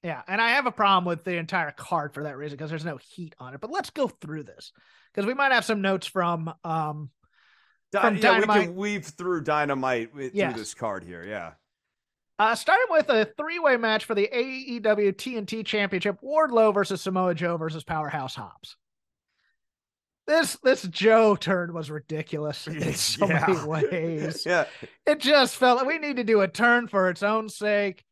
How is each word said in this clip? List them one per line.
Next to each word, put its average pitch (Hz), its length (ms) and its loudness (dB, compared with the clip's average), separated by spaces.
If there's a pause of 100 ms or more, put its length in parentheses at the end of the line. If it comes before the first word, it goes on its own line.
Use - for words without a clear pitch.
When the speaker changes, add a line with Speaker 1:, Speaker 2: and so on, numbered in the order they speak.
Speaker 1:
Yeah, 151 240 -6
and 196 120 -2
I 226 120 4
have 262 160 2
a 226 40 0
problem 196 340 4
with 170 180 -2
the 180 140 -4
entire 165 340 -2
card 151 420 -4
for 143 100 -8
that 143 140 -8
reason, 143 200 -10
'cause 151 120 -10
there's 160 160 -8
no 151 120 -8
heat - 420 -16
on 254 160 -16
it. - 60 -14
But 220 100 -10
let's 370 180 -6
go 277 180 -2
through 151 360 -10
this, - 280 -20 (440)
'cause 196 100 -2
we 240 80 -2
might 269 180 2
have 233 140 4
some 214 160 -2
notes 196 240 0
from, 170 480 -2 (100)
um, 151 460 -4 (800)
Speaker 2:
Di-, 196 100 0
Speaker 1:
from 226 140 4
Speaker 2:
yeah, - 20 -2
we 220 40 0
Speaker 1:
Dynamite. 214 460 6
Speaker 2:
can 175 80 -10
weave 202 300 -4
through 175 380 -4
Dynamite 131 680 0
wi-, 135 220 -10
Speaker 1:
Yes. 185 200 0
Speaker 2:
through 113 80 -8
this 101 140 -12
card 98 280 -6
here, 85 200 -14
yeah. 92 300 -10 (840)
Speaker 1:
Uh, 220 160 2
starting 392 380 2
with 311 180 2
a 220 160 4
three-way 302 520 0
match 220 280 0
for 226 80 -4
the 202 180 0
A 254 120 -2
E 262 360 -8
W 208 340 2
T 254 220 -8
N 208 120 -6
T 220 160 -8
Championship, 196 580 -2
Wardlow 254 540 4
versus 196 260 0
Samoa 185 320 0
Joe 170 240 -2
versus 160 260 -6
Powerhouse 151 520 -6
Hobbs. - 420 -18 (1500)
This, 311 340 2
this 262 220 2
Joe 214 540 4
turn 175 360 -2
was 156 160 -8
ridiculous 151 800 -8
Speaker 2:
<laughs> - 0 -
Speaker 1:
in 156 260 -4
so - 340 0
Speaker 2:
Yeah. 160 200 2
Speaker 1:
many 165 180 0
ways. 160 800 -4
Speaker 2:
<laughs> - 0 -
Yeah. 170 200 2 (400)
Speaker 1:
It 302 140 2
just 277 360 4
felt 247 240 6
like 262 80 0
we 320 100 0
need 294 200 -4
to 247 60 -2
do 214 180 4
a 190 60 4
turn 240 400 2
for 185 220 2
its 175 140 -4
own 220 260 0
sake. 202 640 -2